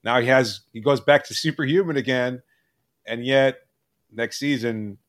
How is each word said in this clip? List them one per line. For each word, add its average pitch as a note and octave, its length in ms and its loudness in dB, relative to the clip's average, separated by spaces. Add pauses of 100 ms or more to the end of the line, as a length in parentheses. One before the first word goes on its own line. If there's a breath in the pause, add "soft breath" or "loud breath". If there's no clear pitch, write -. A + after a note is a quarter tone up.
Now A#2+ 160 2
he A#2+ 80 0
has, C3 340 2 (100)
he A2+ 100 -14
goes C3+ 200 2
back C#3+ 240 4
to - 80 -14
superhuman D#3+ 640 -2
again, B2+ 440 -2 (640)
and A#2 200 -8
yet C3+ 340 2 (520)
next A2+ 260 -6
season A2+ 600 -4 (120)